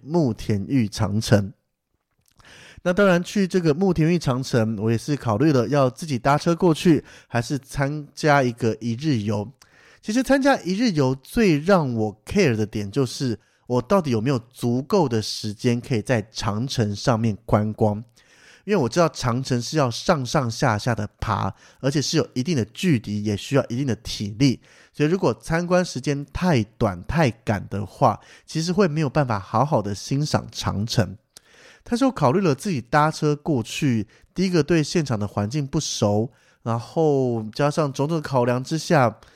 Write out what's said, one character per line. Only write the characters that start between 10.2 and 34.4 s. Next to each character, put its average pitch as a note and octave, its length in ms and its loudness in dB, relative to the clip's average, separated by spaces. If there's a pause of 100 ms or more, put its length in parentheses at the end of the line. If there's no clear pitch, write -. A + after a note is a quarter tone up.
参 C4 180 2
加 C4+ 200 4
一 F3+ 140 -2
日 A3+ 180 0
游 C3+ 200 2
最 E3+ 460 2
让 D#3+ 340 2
我 G#2+ 320 -4
care E3+ 300 2
的 G#2+ 100 0
点 G2+ 240 -6
就 C3+ 160 0
是， A#2+ 320 -4 (300)
我 B2 160 0
到 G3+ 180 2
底 D3 120 -2
有 A2 80 0
没 A#2+ 100 -2
有 C3+ 80 0
足 A#2+ 420 -4
够 D#3+ 280 0
的 A2+ 120 0
时 - 320 -8
间 A#2+ 280 -2
可 A#2+ 160 -4
以 A2 40 0
在 A#2 300 0
长 G#2+ 380 -4
城 G#2 260 -2
上 A2+ 240 0
面 A2 260 0
观 G#2+ 280 0
光。 G#2+ 320 -2 (600)
因 G#3 120 -2
为 F3+ 40 2
我 A#2+ 80 0
知 E3+ 120 0
道 E3 80 4
长 A#2+ 340 -2
城 B2+ 180 -2
是 C3+ 180 -4
要 C3+ 120 2
上 C#3 340 0
上 B2+ 240 -2
下 A2+ 300 0
下 A#2+ 160 -2
的 G#2 140 -6 (100)
爬， G#2 340 -2 (280)
而 C3 100 0
且 D3 100 0
是 D#3 180 0
有 C3 160 0
一 B2+ 80 -2
定 E3 140 -2
的 A2+ 100 0
距 E3+ 340 0
离， G#2 240 -6
也 G#2+ 120 0
需 C3+ 200 -4
要 C3 100 2
一 A#2 100 -6
定 C#3+ 100 -4
的 A2+ 100 -2
体 G#2 420 -8
力， C3+ 220 2 (320)
所 D3 120 -2
以 D3+ 40 2
如 F3+ 100 0
果 D3+ 160 0
参 E3+ 320 -4
观 F3+ 160 2
时 E3+ 160 -6
间 C#3+ 280 -4
太 E3+ 360 0
短 G2 460 -4
太 D3 220 2
赶 G2+ 380 -4
的 G2+ 160 -6
话， A2 360 0 (260)
其 D#3 160 -6
实 E3+ 80 -4
会 F#3+ 160 2
没 D#3 140 -2
有 D3+ 80 0
办 C#3+ 180 0
法 A2 120 -2
好 A2 260 0
好 D3 160 0
的 G2+ 140 -4
欣 C#3 300 -4
赏 - 280 -2
长 F#2+ 340 -4
城。 F#2+ 300 0 (680)
但 A#3+ 160 -4
是 B3+ 60 2
我 C4 80 4
考 C3 200 2
虑 F3+ 80 2
了 E3+ 140 2
自 G#3 160 -6
己 D3 120 -2
搭 D3+ 280 2
车 D3+ 240 0
过 C#3+ 280 -2
去， A#2 440 -2 (280)
第 F3+ 100 0